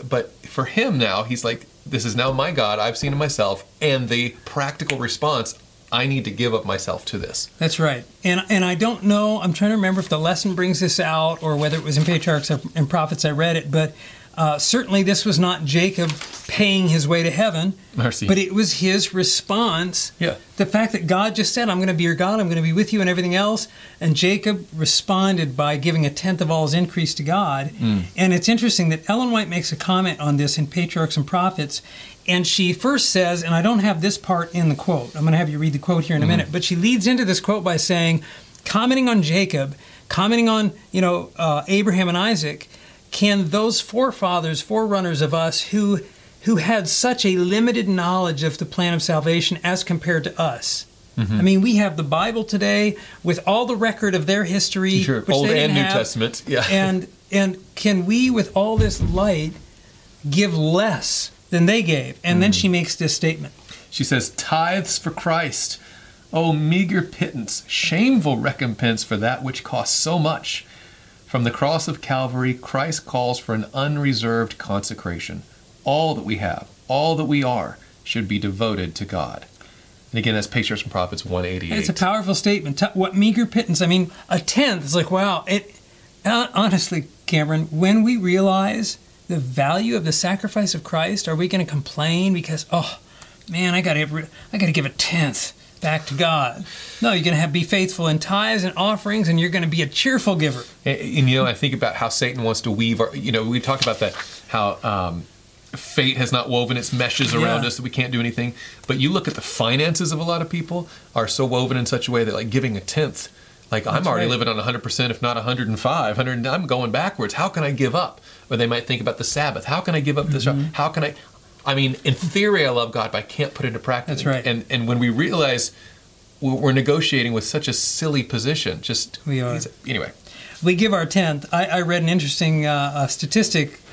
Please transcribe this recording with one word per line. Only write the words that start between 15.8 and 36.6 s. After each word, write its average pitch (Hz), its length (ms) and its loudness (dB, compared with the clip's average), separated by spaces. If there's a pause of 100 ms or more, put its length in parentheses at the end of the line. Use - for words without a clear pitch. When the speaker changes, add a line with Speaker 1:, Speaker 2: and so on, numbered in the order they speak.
Speaker 2:
paying 196 420 2
his 160 180 4
way 165 160 2
to 165 80 2
heaven, 185 420 0 (220)
Speaker 1:
Mercy. 120 300 0
Speaker 2:
but 190 120 4
it 190 160 0
was 208 200 2
his 190 400 0
response. 185 1040 0
Speaker 1:
Yeah. 170 180 -2 (200)
Speaker 2:
The 196 100 2
fact 214 280 0
that 170 140 -4
God 202 280 2
just - 180 0
said, 240 160 0
"I'm 185 100 0
gonna 185 140 2
be 165 120 2
your 170 100 4
God, 196 240 0
I'm 190 80 0
gonna 165 140 0
be 160 100 2
with 208 220 2
you," 208 80 2
and 180 80 2
everything 180 260 0
else, 214 320 0 (320)
and 160 160 2
Jacob 190 580 0
responded 165 840 0
by 147 180 0
giving 160 300 2
a 139 40 0
tenth 175 300 -2
of 160 100 0
all 160 160 2
his 143 80 0
increase 175 420 0
to 151 80 -6
God. 151 480 0 (100)
Speaker 1:
Mm. 104 220 2 (120)
Speaker 2:
And 185 180 4
it's 170 140 2
interesting 220 420 2
that 156 200 0
Ellen 240 220 0
White 214 180 0
makes 175 240 -4
a - 20 -4
comment 185 460 0
on 147 160 2
this 143 200 0
in 147 100 0
Patriarchs 165 500 -2
and 147 100 0
Prophets, 180 540 -2 (440)
and 180 220 2
she 180 240 2
first 254 380 2
says, 175 340 2
and 165 100 0
I 165 80 4
don't 214 180 4
have 190 220 2
this 202 160 0
part 170 380 -2
in 165 140 4
the 143 60 2
quote, 143 400 -2
I'm 156 100 0
gonna 160 120 6
have 165 120 2
you 147 100 -4
read 156 140 2
the 143 60 -2
quote 165 260 2
here 165 100 0
in 147 60 2
a 151 40 4
Speaker 1:
Mm-hmm. 165 60 4
Speaker 2:
minute, - 200 2
but 170 120 -2